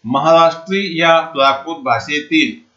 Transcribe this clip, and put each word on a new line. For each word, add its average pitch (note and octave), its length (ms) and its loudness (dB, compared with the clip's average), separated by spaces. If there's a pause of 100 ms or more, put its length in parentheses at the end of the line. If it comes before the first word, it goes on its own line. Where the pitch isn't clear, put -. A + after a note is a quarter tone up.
महाराष्ट्री E3 960 0
या E3 220 4
प्राकृत C#3 540 -2
भाषेतील C#3+ 1000 -4